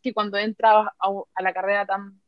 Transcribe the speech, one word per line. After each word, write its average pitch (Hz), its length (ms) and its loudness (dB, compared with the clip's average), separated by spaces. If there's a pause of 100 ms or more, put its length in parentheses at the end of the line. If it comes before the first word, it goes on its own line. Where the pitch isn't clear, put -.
que 240 120 -6
cuando 208 240 -4
entra 214 420 4
a, 208 120 0 (440)
a 190 80 -4
la 185 100 -2
carrera 196 320 -2
tan 196 420 -8